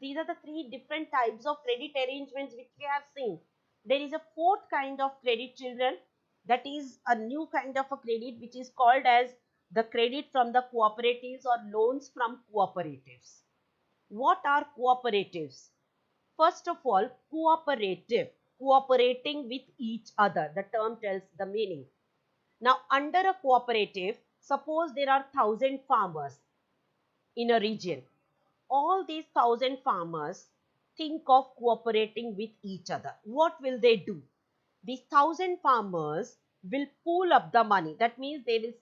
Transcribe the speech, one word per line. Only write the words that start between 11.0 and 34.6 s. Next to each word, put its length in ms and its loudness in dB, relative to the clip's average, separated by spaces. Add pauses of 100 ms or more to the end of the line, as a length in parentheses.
or 120 2 (140)
loans 420 0
from 260 -4 (140)
cooperatives. 920 -6 (640)
What 380 0
are 200 2 (100)
cooperatives? 920 -2 (680)
First 300 2
of 160 -4
all, 260 2 (220)
cooperative, 960 0 (300)
cooperating 920 2
with 120 -8 (180)
each 300 -8 (100)
other. 380 0
The 80 -4 (100)
term 260 -2
tells 220 -6 (160)
the 80 -6
meaning. 380 -6 (760)
Now, 180 4 (120)
under 280 0
a 220 2
cooperative, 760 0 (240)
suppose 540 -4
there 160 -2
are 240 2
thousand 520 0
farmers 520 -2 (960)
in 140 0
a 100 4
region. 420 -4 (680)
All 360 2
these 180 -8 (100)
thousand 500 2
farmers 640 -6 (500)
think 320 -8
of 300 4
cooperating 800 -2
with 140 -8 (120)
each 280 -12
other. 220 -8 (120)
What 360 0
will 180 -4
they 180 6
do? 260 -10 (600)